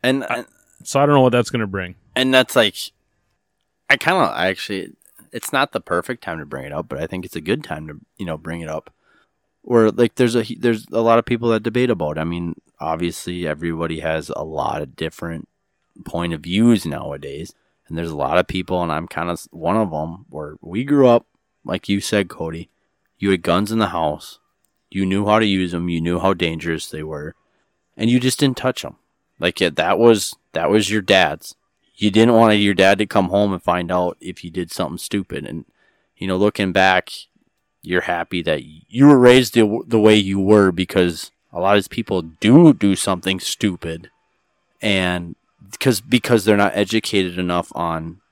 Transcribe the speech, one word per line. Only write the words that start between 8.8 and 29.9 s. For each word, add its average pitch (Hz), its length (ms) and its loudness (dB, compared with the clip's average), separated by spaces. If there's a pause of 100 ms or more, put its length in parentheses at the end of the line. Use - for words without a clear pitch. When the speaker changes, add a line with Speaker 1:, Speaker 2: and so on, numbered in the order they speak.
Speaker 1:
Where, 113 300 4
like, 120 240 0
there's 120 180 2
a, 120 80 0 (160)
there's 113 320 -2
a 113 100 -2
lot 113 200 4
of - 40 -10
people 120 260 -2
that 110 120 0
debate 120 280 -2
about 80 260 -4
it. 76 40 -6
I 80 40 -4
mean, 85 320 -6 (240)
obviously, 85 680 -6
everybody 82 540 -6
has 78 340 -4
a - 100 -8
lot 76 380 -6
of 67 140 -14
different 80 500 -10 (580)
point 85 280 -6
of 78 80 -8
views 101 440 2
nowadays, 71 680 -10 (320)
and 80 100 -10
there's 82 140 -6
a 78 60 -8
lot 71 220 0
of 90 100 0
people, 90 340 -4
and 85 80 -4
I'm 80 160 -4
kinda 87 280 -8
s-, - 180 -14
one 82 240 -4
of 104 160 -2
'em, 80 380 -8
where 76 300 -12
we 92 220 -8
grew 139 240 4
up, 117 200 4 (380)
like - 240 -8
you 98 120 0
said, 98 280 -2
Cody, 82 420 -12 (480)
you 98 120 -2
had 92 120 2
guns 98 280 0
in 110 80 -2
the 110 100 0
house, 80 520 -6 (500)
you 95 160 -4
knew 98 200 -2
how 107 120 4
to 110 80 2
use 92 260 0
'em, 87 160 -6
you 85 120 -2
knew 87 180 -2
how 92 160 0
dangerous 82 540 -4
they 78 160 -12
were, 78 320 -12 (600)
and 113 140 -2
you 123 80 2
just 123 220 -2
didn't 135 160 0
touch - 280 -6
'em. - 120 -14 (420)
Like, 87 220 -4
yeah, 90 160 2
that 85 220 0